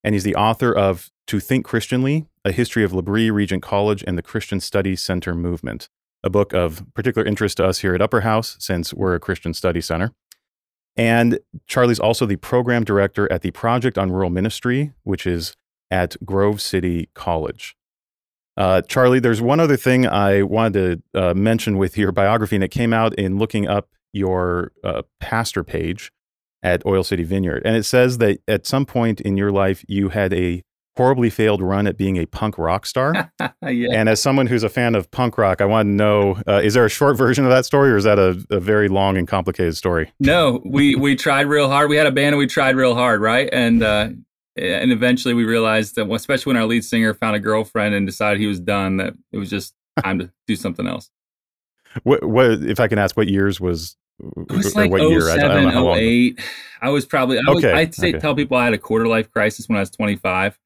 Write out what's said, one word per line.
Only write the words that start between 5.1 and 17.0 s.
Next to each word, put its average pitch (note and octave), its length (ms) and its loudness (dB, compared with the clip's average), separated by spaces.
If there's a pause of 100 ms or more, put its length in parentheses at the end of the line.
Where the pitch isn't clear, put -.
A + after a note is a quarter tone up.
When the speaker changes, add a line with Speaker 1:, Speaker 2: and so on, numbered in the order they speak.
Speaker 1:
Movement, E2+ 540 -6 (360)
a G2 40 -2
book G2+ 240 0
of E2+ 400 -2
particular A2+ 340 -2
interest G#2 300 -2
to F2 80 2
us F#2 140 0
here F#2 140 0
at F2+ 80 0
Upper A2 200 2
House, A2 380 -2
since E2+ 340 -6
we're F#2 220 -2
a E2 40 -4
Christian E2+ 340 -6
Study E2+ 280 -2
Center. F2 320 -4 (840)
And A#2 440 4 (280)
Charlie's A#2+ 320 2
also A2+ 260 0
the G2+ 100 0
program A#2+ 480 0
director G2+ 480 0
at F2+ 100 -8
the F2+ 100 -4
Project A#2 460 -2
on F#2+ 140 -2
Rural F#2 180 -2
Ministry, B2 640 -2 (100)
which G2 220 -6
is F2 300 -4 (340)
at F2+ 260 -2 (100)
Grove G2+ 360 0
City F2 520 -4